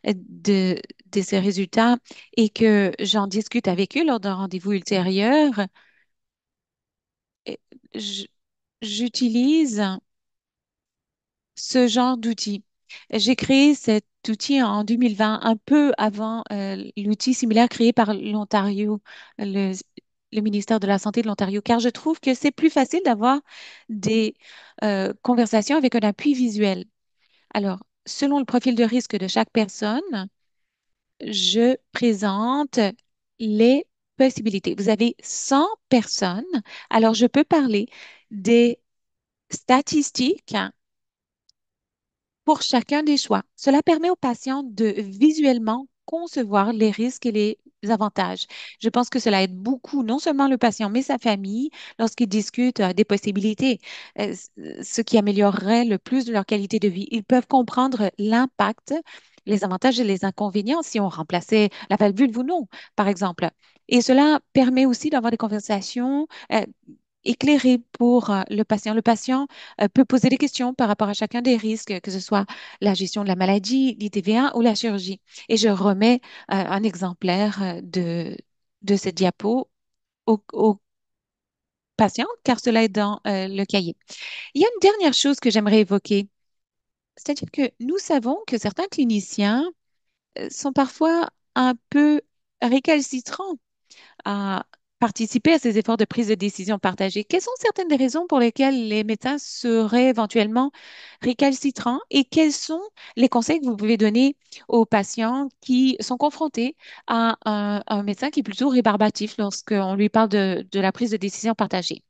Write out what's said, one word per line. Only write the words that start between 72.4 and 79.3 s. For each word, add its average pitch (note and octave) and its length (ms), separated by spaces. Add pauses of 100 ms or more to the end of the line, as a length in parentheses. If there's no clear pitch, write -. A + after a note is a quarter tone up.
la G3 140
gestion F#3 300
de G3+ 40
la F#3 80
maladie, G3+ 640
l'I G#3 120
T G3+ 100
V G#3 160
A C4 200
ou A#3 40
la A3+ 160
chirurgie. G3 440 (280)
Et A3+ 80
je A3 120
remets, G3+ 520 (320)
euh, - 20
un G3 300
exemplaire, F#3+ 800
euh, F3 200
de, E3+ 540 (460)
de G3+ 140
cette F#3 200
diapo G3+ 520 (580)